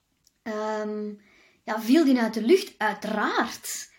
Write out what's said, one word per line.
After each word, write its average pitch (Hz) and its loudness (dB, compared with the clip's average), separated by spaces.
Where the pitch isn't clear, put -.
ehm, 214 -6
ja, 226 -4
viel 262 6
die 262 4
uit 226 0
de 220 -4
lucht, 370 4
uiteraard. 220 -4